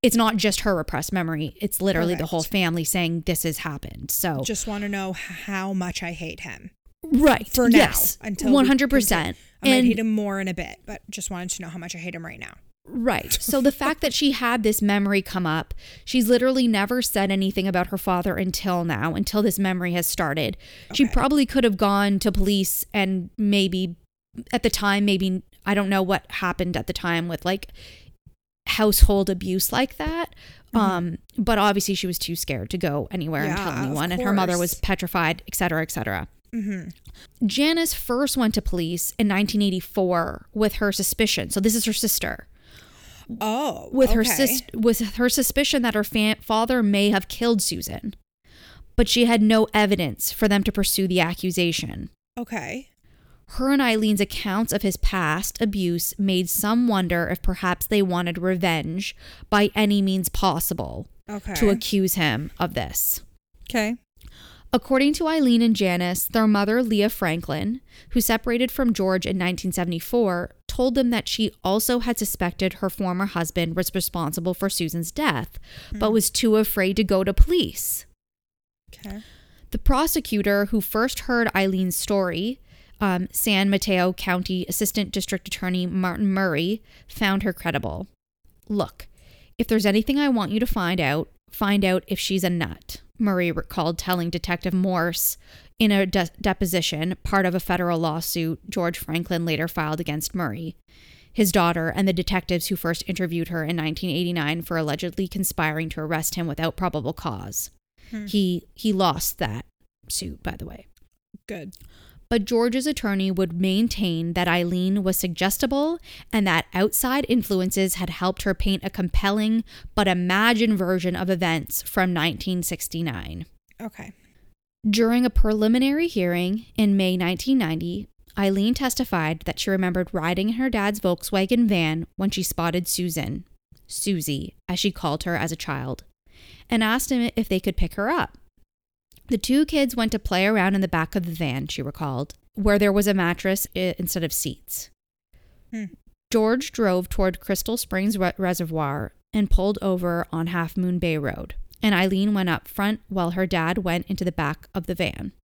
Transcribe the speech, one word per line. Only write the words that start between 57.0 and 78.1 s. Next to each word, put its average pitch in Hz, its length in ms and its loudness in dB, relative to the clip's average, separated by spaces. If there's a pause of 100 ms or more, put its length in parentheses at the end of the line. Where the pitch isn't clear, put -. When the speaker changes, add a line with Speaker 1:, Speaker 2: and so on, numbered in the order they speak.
Speaker 1:
if 180 140 -4
perhaps 180 440 0
they 208 160 4
wanted 175 360 0
revenge 175 760 0 (340)
by 208 280 4
any 208 260 4
means 190 260 0
possible 156 800 -2 (240)
Speaker 2:
Okay. 202 240 -8
Speaker 1:
to 160 140 4
accuse 202 460 2
him 151 440 0
of - 160 -2
this. - 480 -4 (460)
Speaker 2:
Okay. 226 280 -2 (760)
Speaker 1:
According 269 420 4
to 330 120 0
Eileen 262 360 4
and 226 120 6
Janice, 180 540 0
their 220 180 2
mother, 208 340 4
Leah 220 300 2
Franklin, 180 720 -4 (300)
who 240 100 2
separated 233 500 0
from 240 220 0
George 185 340 0
in 190 100 -2
nineteen 180 360 -2
seventy-four, 180 800 -2 (160)
told 254 260 0
them 247 160 2
that 226 160 -2
she - 240 0 (140)
also 220 340 2
had 233 180 0
suspected 185 580 -2
her 190 140 -4
former 185 380 -2
husband 170 480 -2
was 180 180 -2
responsible 175 600 -4
for 196 160 -2
Susan's 165 400 -4
death, 180 480 -2 (340)
but 214 140 0
Speaker 2:
Hmm. 214 60 4
Speaker 1:
was 226 180 2
too 220 240 2
afraid 202 400 2
to 220 80 2
go 190 220 2
to 190 100 0
police. - 720 4 (880)